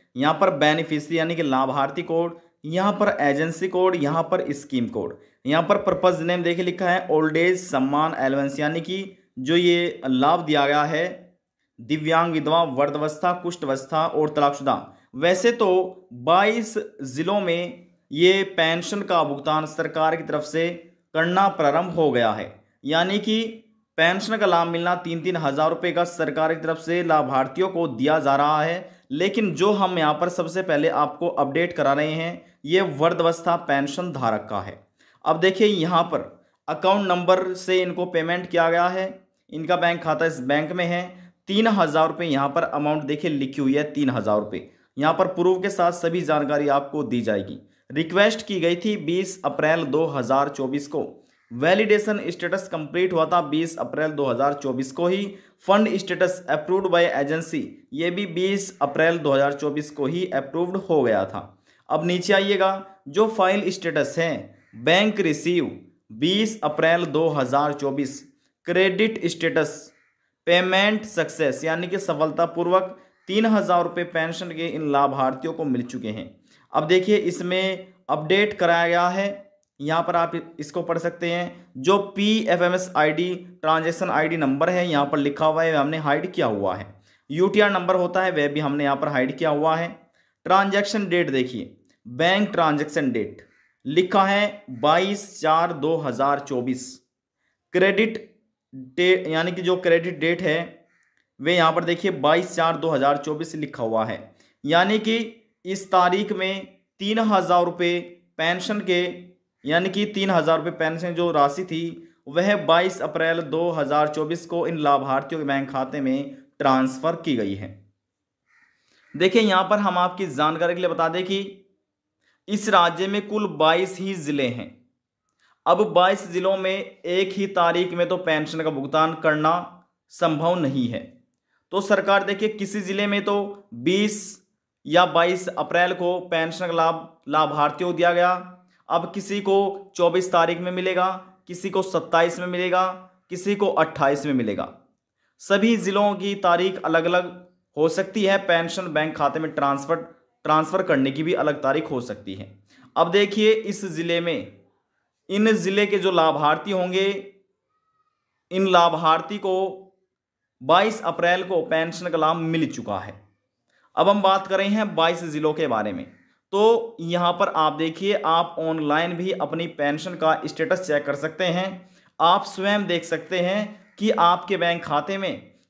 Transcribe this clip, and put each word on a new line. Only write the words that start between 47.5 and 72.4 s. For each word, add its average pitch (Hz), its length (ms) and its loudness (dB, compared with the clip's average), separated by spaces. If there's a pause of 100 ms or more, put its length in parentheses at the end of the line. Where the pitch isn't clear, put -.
रिक्वेस्ट 180 560 2
की 196 140 -4
गई 170 160 2
थी 208 200 -2
बीस 175 480 -2
अप्रैल 156 400 0
दो 151 220 0
हज़ार 139 420 0
चौबीस 139 400 -4
को, 147 120 -4 (500)
वैलिडेशन 202 760 2
स्टेटस 175 420 -4
कंप्लीट 170 440 -2
हुआ 160 140 2
था 175 180 2
बीस 160 340 -2
अप्रैल 156 320 -4
दो 143 140 -2
हज़ार 135 300 0
चौबीस 131 380 -4
को 175 140 -2
ही। 196 180 0 (400)
फंड 202 320 4
स्टेटस 180 540 -2
अप्रूव्ड 180 380 0
by 170 120 4
एजेंसी, 156 920 -2
ये 165 180 -2
भी 196 180 -4
बीस 190 540 -2
अप्रैल 170 360 2
दो 151 140 0
हज़ार 139 220 2
चौबीस 147 360 -4
को 143 160 -4
ही 175 260 -4
अप्रूव्ड 170 460 -4
हो 160 240 2
गया 104 220 2
था। 95 180 -8 (460)
अब 160 180 0
नीचे 180 260 0
आइएगा, 196 540 2 (220)
जो 190 200 2
फाइल 196 420 2
स्टेटस 156 480 -2
है 165 380 -4 (200)
बैंक 196 440 2
रिसीव 165 580 -2 (360)
बीस 196 480 0
अप्रैल 160 440 2
दो 156 240 0
हज़ार 143 440 0
चौबीस, 135 460 -4 (460)
क्रेडिट 190 600 0
स्टेटस 165 640 -2 (540)
पेमेंट 190 580 2
सक्सेस, 151 600 -2
यानी 165 220 -2
कि 185 140 -4
सफलतापूर्वक 170 960 0 (300)